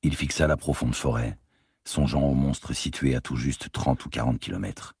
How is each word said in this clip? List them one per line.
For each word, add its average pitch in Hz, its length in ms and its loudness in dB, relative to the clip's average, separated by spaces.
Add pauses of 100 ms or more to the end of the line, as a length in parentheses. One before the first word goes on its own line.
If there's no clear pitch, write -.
Il 73 140 2
fixa 76 320 0
la 76 100 4
profonde 65 380 0
forêt, 58 420 -2 (460)
songeant 69 400 2
au 69 100 4
monstre 69 400 0
situé 67 400 0
à 62 80 0
tout - 140 -6
juste 64 360 -2
trente - 320 0
ou - 60 -10
quarante 120 300 0
kilomètres. - 600 -6